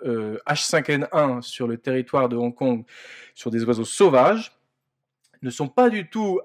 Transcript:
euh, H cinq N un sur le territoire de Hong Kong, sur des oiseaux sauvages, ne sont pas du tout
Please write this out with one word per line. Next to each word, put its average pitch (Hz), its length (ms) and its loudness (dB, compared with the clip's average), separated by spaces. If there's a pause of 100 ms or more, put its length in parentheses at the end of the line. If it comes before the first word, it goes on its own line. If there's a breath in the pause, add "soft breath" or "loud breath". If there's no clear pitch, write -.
euh, 110 420 -4
H 151 180 -2
cinq 151 240 0
N 143 220 0
un 139 300 0
sur - 260 -8
le 117 100 -4
territoire 127 520 -2
de 117 80 -4
Hong 120 180 -4
Kong, 123 280 -2 (520 loud breath)
sur - 160 -8
des 113 140 -2
oiseaux 113 200 0
sauvages, 185 720 4 (840)
ne 127 80 -6
sont 143 160 -6
pas 247 220 4
du 202 200 -6
tout 202 360 -2